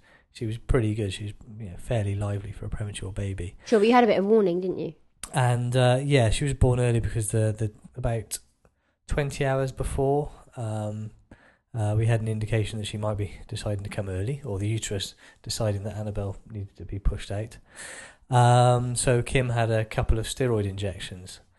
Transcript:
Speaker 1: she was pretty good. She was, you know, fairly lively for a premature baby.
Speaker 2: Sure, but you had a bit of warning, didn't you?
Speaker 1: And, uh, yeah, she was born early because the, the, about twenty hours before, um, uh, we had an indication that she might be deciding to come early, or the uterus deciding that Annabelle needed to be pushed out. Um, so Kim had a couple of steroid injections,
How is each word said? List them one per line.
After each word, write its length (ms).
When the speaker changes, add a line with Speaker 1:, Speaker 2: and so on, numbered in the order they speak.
Speaker 1:
she 140
was 100
pretty 380
good. 180
She 120
was, 80
you 100
know, 80
fairly 380
lively 360
for 140
a 40
premature 440
baby. 420
Speaker 2:
Sure, 140
but 80
you 60
had 100
a 40
bit 100
of 80
warning, 340
didn't 200
you? 140
Speaker 1:
And, 420
uh, 260
yeah, 280
she 140
was 100
born 240
early 200
because 300
the, 280
the, 140
about 440
twenty 380
hours 260
before, 600
um, 540
uh, 240
we 100
had 120
an 80
indication 520
that 60
she 120
might 200
be 180
deciding 380
to 40
come 200
early, 340
or 160
the 80
uterus 480
deciding 420
that 120
Annabelle 400
needed 240
to 80
be 160
pushed 320
out. 240
Um, 640
so 260
Kim 280
had 220
a 140
couple 340
of 60
steroid 400
injections, 720